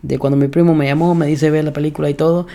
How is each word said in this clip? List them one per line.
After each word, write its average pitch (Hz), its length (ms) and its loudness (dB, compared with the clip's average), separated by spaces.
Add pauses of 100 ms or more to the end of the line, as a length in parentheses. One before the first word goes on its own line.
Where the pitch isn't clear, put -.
de 135 160 -4
cuando 139 200 0
mi 139 100 2
primo 165 280 2
me 143 120 0
llamó, 165 280 2
me 160 120 0
dice, 151 220 0
"Ve 156 140 0
la 151 80 -2
película" 147 380 -4
y 143 40 -2
todo. 170 420 0